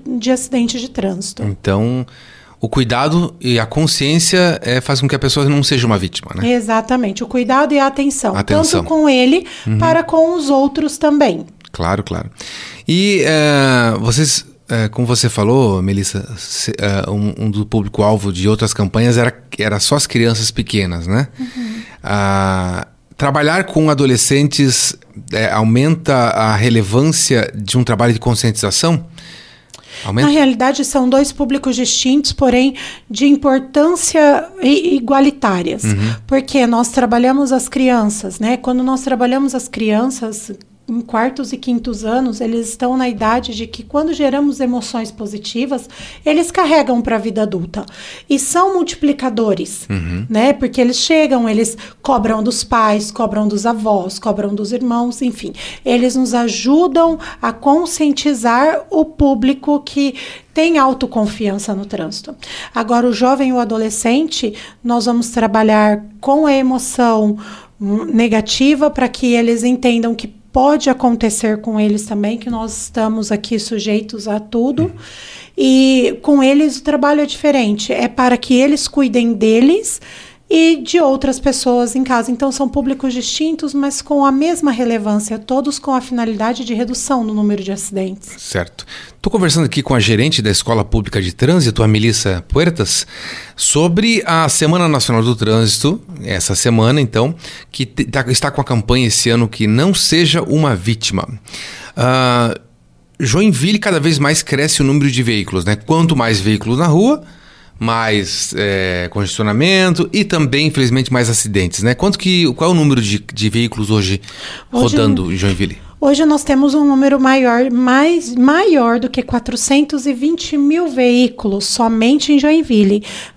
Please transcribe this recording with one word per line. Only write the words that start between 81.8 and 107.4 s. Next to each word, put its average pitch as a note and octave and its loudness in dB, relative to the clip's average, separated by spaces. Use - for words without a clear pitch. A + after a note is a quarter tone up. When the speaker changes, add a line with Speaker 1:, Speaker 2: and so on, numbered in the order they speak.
Speaker 1:
em C4 0
casa. B3+ -2
Então, B3+ -2
são C4+ -2
públicos C4+ -2
distintos, D4+ -4
mas C#4 -2
com C#4+ 0
a C#4 4
mesma D4+ 0
relevância, A3 -2
todos C#4 -2
com - -6
a B3+ 0
finalidade A#3 -4
de A#3 -6
redução A#3+ -2
no G#3+ -4
número G#3 0
de F#3+ -6
acidentes. G3 -8
Speaker 2:
Certo. - -8
Tô - -2
conversando E3 2
aqui C#3 -2
com - -2
a B2+ 2
gerente A2+ 2
da G#2+ -2
Escola G#2+ 0
Pública G#2 -2
de F2+ -4
Trânsito, B2+ 2
a G#2+ 4
Melissa G#2+ 0
Puertas, E3 0
sobre F3+ 2
a E3 2
Semana E3 2
Nacional B2+ 2
do B2 2
Trânsito, A2+ 0
essa F#2+ -4
semana, A#2 2
então, B2+ 0
que C3+ -6
te-, C3+ -4
tá, C3 -4
está C3 0
com C#3+ -4
a C3+ 0
campanha A#2+ 0
esse - 0
ano A#2 2
que A2 -2
Não C#3 2
Seja E3 2
Uma C#3+ 0
Vítima. G2 -4
Ah, B2 2
Joinville E3+ 2
cada F#3+ 0
vez D3+ 2
mais D3 0
cresce D3 -2
o C#3+ 2
número C#3 2
de B2 -2
veículos, F#2+ -2
né? G#2 0
Quanto D#3+ 0
mais A2+ 0
veículos G#2+ 0
na E3+ 0
rua, A3+ 2